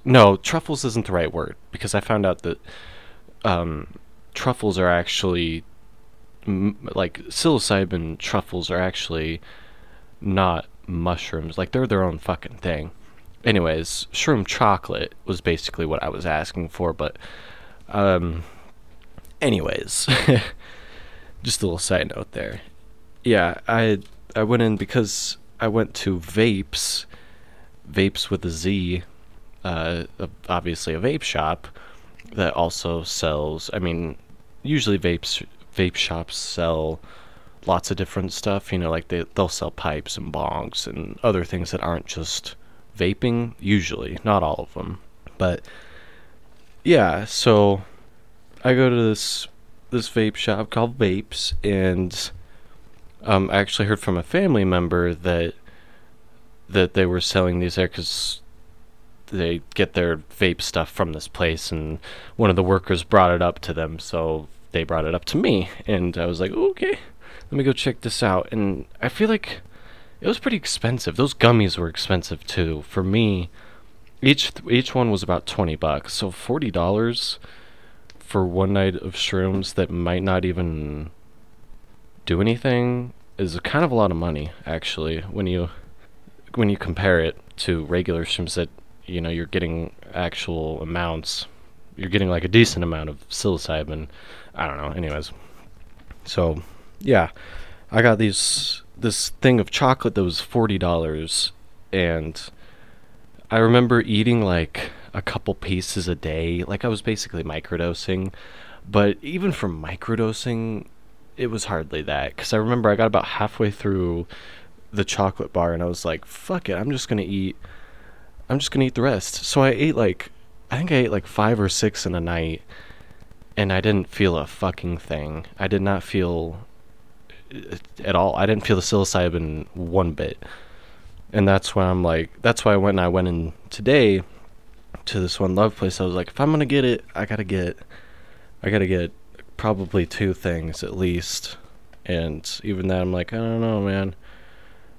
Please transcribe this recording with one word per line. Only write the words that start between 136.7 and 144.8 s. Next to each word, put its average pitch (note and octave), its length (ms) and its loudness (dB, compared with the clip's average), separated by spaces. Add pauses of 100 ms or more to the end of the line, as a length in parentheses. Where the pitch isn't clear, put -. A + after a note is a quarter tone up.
it, A#2+ 200 2 (100)
I F#2+ 100 -2
gotta G#2+ 200 -2
get, F#2 340 -2 (840)
I G2 60 -2
gotta G2 180 4
get F2+ 260 2 (440)
probably F#2+ 480 2
two F#2 300 0
things D#2+ 480 -4
at - 140 -6
least." F2 600 -2 (480)
And E2 580 -4
even F#2+ 260 -2
then, F#2 120 2
I'm F#2 120 0
like, F2+ 200 -2
"I A2+ 60 -2
don't A2+ 240 0
know, A2 180 2
man. G2 340 0 (840)